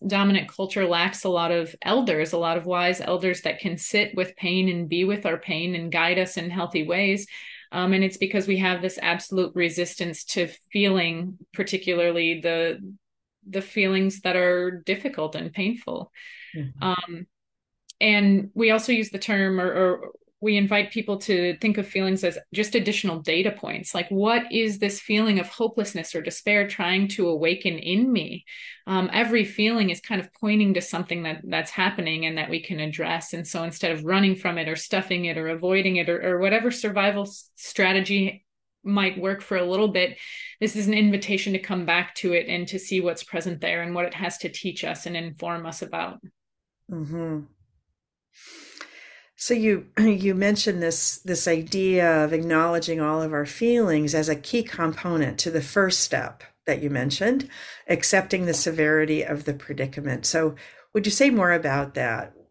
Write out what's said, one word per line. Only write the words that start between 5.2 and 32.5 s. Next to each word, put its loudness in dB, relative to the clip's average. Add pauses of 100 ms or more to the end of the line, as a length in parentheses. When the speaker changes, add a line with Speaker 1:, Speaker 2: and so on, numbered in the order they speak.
Speaker 1:
our 0
pain -4
and -6
guide 2
us -2
in -4
healthy -2
ways. 0 (440)
Um, 2
and 4
it's 0
because 0
we 2
have 0
this -4
absolute -2
resistance -2
to -2 (240)
feeling, 0 (160)
particularly 0
the, 0 (720)
the -4
feelings 0
that 0
are 2
difficult -4
and -8
painful. -4 (440)
Speaker 2:
Mm-hmm. -8
Speaker 1:
Um, -4 (720)
and 6
we 4
also 2
use 2
the -8
term, 0
or, 0
or 2 (280)
we 2
invite 2
people -2
to 0
think 0
of -4
feelings 0
as 0 (160)
just -2
additional 0
data 0
points. -8
Like, -2
what 2
is 0
this -2
feeling 2
of -4
hopelessness -4
or -4
despair 0
trying 0
to 0
awaken 0
in 2
me? -2 (400)
Um, 0
every 2
feeling 2
is -4
kind -4
of -12
pointing 4
to 0
something -4
that, -6
that's -4
happening -2
and -2
that -4